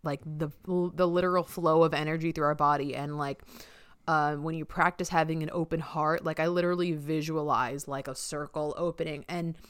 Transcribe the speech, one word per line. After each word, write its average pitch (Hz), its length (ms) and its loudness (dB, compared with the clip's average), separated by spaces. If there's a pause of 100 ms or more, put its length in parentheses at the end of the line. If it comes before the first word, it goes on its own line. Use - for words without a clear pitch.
like, 147 220 -4
the, 151 240 -4 (160)
the 180 420 2
literal 180 360 2
flow 165 400 4
of 156 100 4
energy 156 380 -2
through 151 140 0
our 147 100 2
body. 143 400 2
And, 147 220 -6
like, 143 260 -4 (640)
uh, 151 280 2
when 160 200 -4
you 156 80 -6
practice 175 460 0
having 160 340 2
an 156 80 -4
open 165 300 -2
heart, 156 420 0
like, 160 160 -2
I 160 80 2
literally 175 460 2
visualize, 147 960 -2
like, 139 180 -6
a 131 80 -8
circle 151 600 -6
opening. 165 520 -4
And, 170 260 -4 (140)